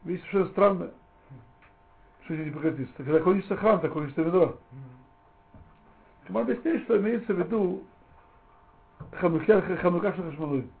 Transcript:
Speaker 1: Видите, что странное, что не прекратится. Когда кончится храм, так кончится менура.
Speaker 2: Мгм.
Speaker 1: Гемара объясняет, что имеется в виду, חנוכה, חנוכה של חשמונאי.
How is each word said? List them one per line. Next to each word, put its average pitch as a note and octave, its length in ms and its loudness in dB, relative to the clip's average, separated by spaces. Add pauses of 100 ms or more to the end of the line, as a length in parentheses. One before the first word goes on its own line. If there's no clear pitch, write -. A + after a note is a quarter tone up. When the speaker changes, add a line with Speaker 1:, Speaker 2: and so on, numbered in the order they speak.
Speaker 1:
Видите, F3 240 -6
что F#3+ 180 2
странное, F#3+ 460 2 (1300)
что E3 100 -8
не D#3 160 -6
прекратится. C#3+ 460 -4
Когда D3+ 240 2
кончится F#3 360 2
храм, G3+ 240 4
так D#3 120 -2
кончится D3+ 300 -4
менура. E3 340 2 (140)
Speaker 2:
Мгм. C3 260 -18 (1300)
Speaker 1:
Гемара A3+ 160 -2
объясняет, C4 400 -2
что A3+ 140 2
имеется G#3+ 360 0
в F3+ 40 -2
виду, F#3 460 -2 (1400)
חנוכה, F3+ 640 2
חנוכה F3+ 340 0
של F3 140 -8
חשמונאי. D3 320 -4 (180)